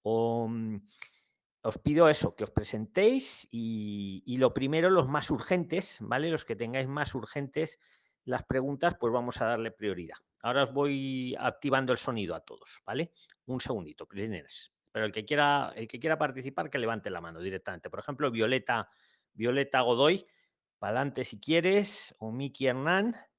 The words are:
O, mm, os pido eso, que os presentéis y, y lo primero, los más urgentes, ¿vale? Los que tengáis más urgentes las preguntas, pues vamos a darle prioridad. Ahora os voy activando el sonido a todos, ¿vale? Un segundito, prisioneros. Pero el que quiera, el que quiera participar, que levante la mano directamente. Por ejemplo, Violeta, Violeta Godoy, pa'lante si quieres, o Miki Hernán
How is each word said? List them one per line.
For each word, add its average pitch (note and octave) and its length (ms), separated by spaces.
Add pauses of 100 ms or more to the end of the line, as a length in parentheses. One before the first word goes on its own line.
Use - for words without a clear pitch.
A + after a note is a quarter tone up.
O, A2+ 480
mm, A2 360 (760)
os A2+ 160
pido D#3 320
eso, - 260
que - 80
os - 80
presentéis F#3+ 960
y, G#2 760
y B2 120
lo B2+ 160
primero, D#3 360
los E3+ 180
más C#3+ 240
urgentes, F3 680
¿vale? C#3 280
Los D#3 140
que A2 140
tengáis B2+ 300
más C#3+ 280
urgentes C#3 640 (460)
las B2+ 180
preguntas, C#3 560
pues A#2 140
vamos A#2+ 260
a A#2+ 60
darle A2+ 260
prioridad. F2+ 460 (240)
Ahora B2+ 220
os B2+ 100
voy C3+ 680
activando C3 540
el - 40
sonido G2+ 380
a E2 60
todos, - 440
¿vale? C3+ 260 (340)
Un B2+ 160
segundito, E2+ 440
prisioneros. G2 680 (180)
Pero A2 140
el G2+ 80
que G#2+ 100
quiera, C#3+ 540
el A#2 100
que B2 120
quiera D#3 180
participar, C#3 520
que C#3 100
levante A2 300
la F2 120
mano E2 180
directamente. F#2 500
Por - 100
ejemplo, C#3 320
Violeta, A#2 580 (440)
Violeta C3 480
Godoy, C3+ 440 (540)
pa'lante C3 440
si G#2 160
quieres, F#3 800
o A2 120
Miki C3+ 360
Hernán F3 480 (240)